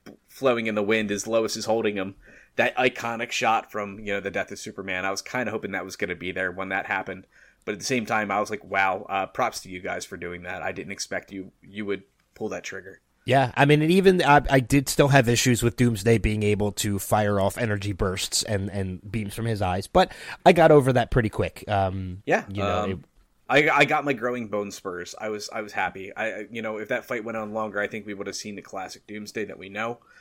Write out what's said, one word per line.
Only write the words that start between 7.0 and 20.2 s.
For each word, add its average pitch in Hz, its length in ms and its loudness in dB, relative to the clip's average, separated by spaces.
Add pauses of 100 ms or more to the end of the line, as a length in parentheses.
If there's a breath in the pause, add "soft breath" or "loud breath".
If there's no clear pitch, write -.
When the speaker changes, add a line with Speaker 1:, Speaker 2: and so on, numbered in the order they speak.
Speaker 1:
But 110 60 -6
at 101 80 -6
the - 60 -10
same 123 200 -2
time, 107 240 -2
I 101 100 0
was 107 120 -4
like, 104 120 -10
"Wow, 95 460 0
uh, 95 160 -2
props 117 360 -4
to 95 80 -18
you 90 100 -10
guys 92 260 -8
for - 120 -14
doing 87 260 -10
that. 90 180 -10
I 92 120 -6
didn't 87 180 -10
expect - 400 -10
you, 95 200 -12 (120)
you 101 240 -10
would 95 160 -4 (320)
pull 110 140 -8
that 90 140 -8
trigger." 92 380 -16 (240)
Speaker 2:
Yeah, 127 320 2
I 139 80 6
mean, 147 160 6
and 156 100 2
even 185 300 6
I, 143 260 8
I 139 120 6
did 135 300 2
still 147 180 6
have 135 200 6
issues 120 360 4
with 120 120 2
Doomsday 113 440 4
being 107 240 0
able 104 300 2
to 101 260 -2
fire 104 400 2
off 98 180 2
energy 104 360 -2
bursts 95 500 -2
and, 101 260 -2
and 95 420 -6
beams 104 220 -6
from 113 120 -6
his 107 180 -2
eyes, 92 240 -2
but - 240 4 (340 loud breath)